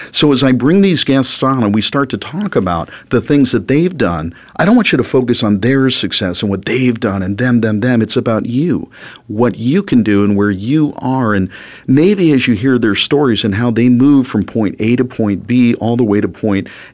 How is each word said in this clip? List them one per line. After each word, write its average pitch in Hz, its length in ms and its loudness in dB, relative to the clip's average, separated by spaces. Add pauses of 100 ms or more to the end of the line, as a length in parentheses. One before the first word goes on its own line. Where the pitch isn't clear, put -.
(120)
So 151 180 2
as 135 140 2
I 131 80 4
bring 143 300 2
these 180 200 2
guests 135 400 -2
on 131 220 0
and 101 100 0
we 110 60 0
start 139 300 -2
to 117 60 -4
talk 180 380 -8
about 90 360 -2 (200)
the 120 100 2
things 143 300 2
that 113 160 -2
they've 160 300 0
done, 85 380 -4 (220)
I 160 80 0
don't 220 120 4
want 208 160 2
you 139 60 2
to 113 60 0
focus 123 380 0
on 104 180 0
their 131 300 2
success 95 520 -4
and 104 80 -2
what 98 160 -4
they've 120 340 0
done 98 240 -2
and 98 140 -6
them, 123 220 2
them, 107 200 0
them. 120 200 0
It's 107 160 -2
about 113 300 -2
you, 127 420 -2 (380)
what 113 320 -2
you 139 240 0
can 123 220 2
do 101 180 2
and 104 140 2
where 101 160 0
you 135 460 -2
are. 127 360 -2
And 95 140 0 (400)
maybe 165 420 4
as 131 160 2
you 120 80 2
hear 123 240 0
their 110 160 2
stories 139 480 0
and 101 140 0
how 120 160 0
they 117 160 2
move 131 400 4
from 101 160 -2
point 104 340 -4
A 110 160 0
to 127 100 0
point 107 440 -4
B 123 280 2
all 117 200 -2
the 123 80 2
way 104 160 2
to 110 80 -2
point 98 400 -4 (260)